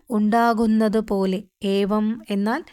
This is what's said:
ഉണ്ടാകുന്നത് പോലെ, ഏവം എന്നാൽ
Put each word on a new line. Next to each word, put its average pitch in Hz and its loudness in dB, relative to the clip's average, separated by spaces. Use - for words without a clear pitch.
ഉണ്ടാകുന്നത് 220 2
പോലെ, 190 -2
ഏവം 214 0
എന്നാൽ 208 -2